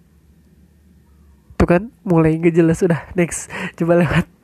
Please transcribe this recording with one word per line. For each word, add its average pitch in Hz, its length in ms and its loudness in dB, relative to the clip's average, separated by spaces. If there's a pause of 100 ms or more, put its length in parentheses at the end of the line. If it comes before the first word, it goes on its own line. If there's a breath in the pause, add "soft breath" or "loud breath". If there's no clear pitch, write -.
(1600)
tuh 170 100 2
kan, 202 300 0
mulai 160 400 0
gak 170 160 2
jelas. 165 260 2
Udah, 170 300 -2
next, - 400 -4 (240 loud breath)
coba 170 240 2
lewat. 151 240 0 (180)